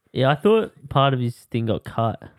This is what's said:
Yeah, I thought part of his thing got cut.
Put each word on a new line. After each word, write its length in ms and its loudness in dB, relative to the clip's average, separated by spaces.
Yeah, 180 0
I 60 2
thought 380 0
part 240 2
of 60 0
his 160 -4
thing 220 -4
got 160 -2
cut. 380 -4